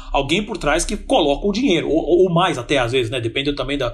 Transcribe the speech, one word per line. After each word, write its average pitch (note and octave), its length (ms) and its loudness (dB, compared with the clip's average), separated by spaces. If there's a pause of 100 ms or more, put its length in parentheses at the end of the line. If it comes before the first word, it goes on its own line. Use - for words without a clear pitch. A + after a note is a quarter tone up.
(120)
alguém C#3+ 340 0
por A3+ 120 -8
trás D3+ 280 0
que G#3 100 -6
coloca F3 520 0
o G3+ 40 0
dinheiro, F#3 380 0
ou, E3 360 4
ou F#3+ 40 4
mais E3 300 2
até D3 180 0
às A#2+ 140 0
vezes, B2 180 0
né? B2+ 100 -4
Depende C3+ 360 -2
também C#3 220 -4
da, B2 160 -2